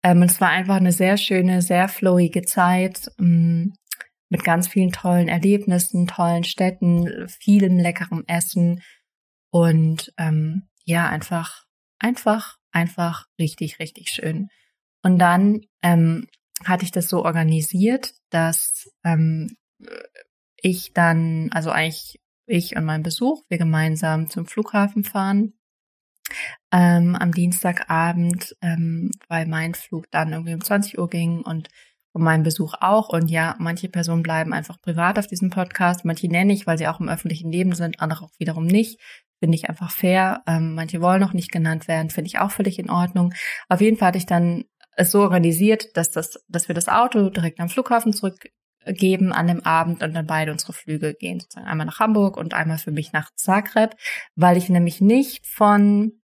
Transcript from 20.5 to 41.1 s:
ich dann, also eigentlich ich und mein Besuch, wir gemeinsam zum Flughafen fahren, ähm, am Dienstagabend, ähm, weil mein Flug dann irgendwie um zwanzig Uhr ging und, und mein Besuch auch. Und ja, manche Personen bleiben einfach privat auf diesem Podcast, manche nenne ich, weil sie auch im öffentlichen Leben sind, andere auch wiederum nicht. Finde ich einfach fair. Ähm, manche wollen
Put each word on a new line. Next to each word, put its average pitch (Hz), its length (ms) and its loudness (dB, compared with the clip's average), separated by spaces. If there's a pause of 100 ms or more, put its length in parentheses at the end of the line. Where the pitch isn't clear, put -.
ich 180 380 -4
dann, 165 580 0
also 160 180 -4
eigentlich - 480 -4 (280)
ich 170 300 -2
und 160 100 -4
mein 156 160 -4
Besuch, 240 480 -4
wir 175 80 -4
gemeinsam 160 720 0
zum 170 160 -8
Flughafen 202 580 -2
fahren, 202 480 -2 (1200)
ähm, 175 420 4
am 175 180 0
Dienstagabend, 175 1300 -2
ähm, 165 480 -4 (180)
weil 165 180 -4
mein 160 280 -4
Flug - 360 -12
dann 156 220 -2
irgendwie 165 220 -6
um 165 80 -8
zwanzig 202 360 -2
Uhr 175 120 -4
ging 170 320 -2
und, 160 260 -8 (440)
und 160 100 -2
mein 160 200 4
Besuch 156 380 -2
auch. 208 300 2
Und 165 200 0
ja, 165 280 -2
manche 170 300 -6
Personen 170 340 -2
bleiben 160 320 -2
einfach - 260 -10
privat 175 380 -2
auf 202 80 -4
diesem 185 240 -4
Podcast, 180 560 -2
manche 165 200 -2
nenne 185 280 2
ich, 196 120 -6
weil 165 120 0
sie 156 100 -4
auch 160 120 -6
im 160 80 -6
öffentlichen 165 440 -6
Leben 180 220 0
sind, 170 260 -6
andere 160 240 -4
auch - 140 -20
wiederum 160 280 -4
nicht. 220 320 2 (420)
Finde 165 160 2
ich - 120 -6
einfach 165 220 -8
fair. 185 560 0
Ähm, 165 280 -2
manche 165 280 -6
wollen 185 180 4